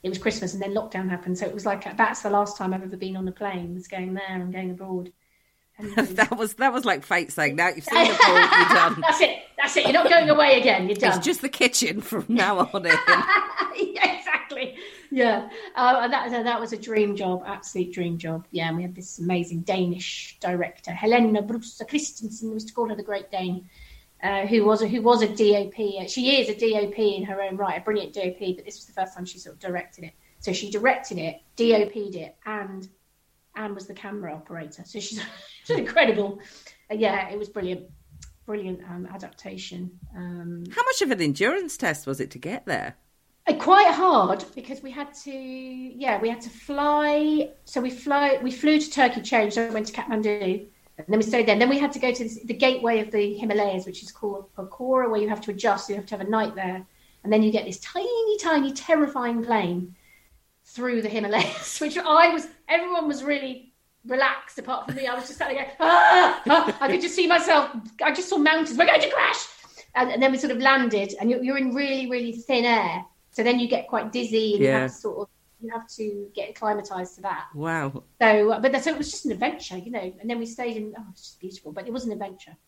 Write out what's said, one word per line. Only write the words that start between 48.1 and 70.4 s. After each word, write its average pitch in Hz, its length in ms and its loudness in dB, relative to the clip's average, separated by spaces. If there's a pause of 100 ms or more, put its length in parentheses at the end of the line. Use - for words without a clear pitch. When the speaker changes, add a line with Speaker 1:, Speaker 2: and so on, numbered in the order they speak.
Speaker 1:
we 247 80 -2
flew 302 300 4
to 302 100 -6
Turkey, 247 300 2
changed, 208 360 0
then 226 120 -2
we 220 60 -8
went 214 140 -4
to - 40 -14
Kathmandu, 208 760 -2 (300)
and 156 120 -16
then 214 100 2
we 220 40 4
stayed 220 240 2
there. 214 80 4
And 208 60 2
then 247 80 6
we 277 100 2
had 277 140 0
to 262 60 -10
go 247 140 0
to 247 120 -4
the, - 220 -10
the 226 80 -6
gateway 233 460 2
of 214 100 -6
the 208 240 0
Himalayas, 202 520 -2
which - 160 -14
is - 100 -18
called 196 340 -8 (100)
Pokhara, 247 540 0
where 214 100 0
you 208 80 0
have 208 140 -4
to - 80 -8
adjust. 202 400 0
You 202 60 -4
have 202 100 -10
to 214 100 -8
have 190 100 -8
a 202 40 -4
night 220 240 0
there, 185 320 -8 (360)
and 208 100 -4
then 214 100 6
you 214 100 4
get 214 140 0
this 180 140 -10
tiny, 440 580 -2
tiny, 294 340 0
terrifying 269 720 0
plane 180 500 -2 (720)
through 240 380 -4
the 214 60 -2
Himalayas, - 720 -2
<laughs> - 20 -2
which 302 160 -4
I 330 320 6
was, 330 160 -4 (220)
everyone 339 400 0
was 262 140 -4
really 277 500 -6 (340)
relaxed 254 520 -2
apart 254 280 -8
from 254 100 -8
me. 262 100 -6
I 247 80 -4
was 254 120 -8
just - 120 -16
sat 277 100 -4
there 262 160 -4
going, - 160 -14
"Ah, 349 680 8
ah." 330 320 6
I 269 100 2
could 359 120 2
just 349 120 -4
see 349 120 4
myself. 320 440 4 (320)
I 302 100 2
just 370 180 -4
saw 381 80 2
mountains. 302 400 2
"We're 339 80 8
going - 160 6
to - 80 0
crash." - 360 0 (480)
And, 254 160 2
and 240 120 0
then 269 100 6
we 262 60 -2
sort 269 140 -2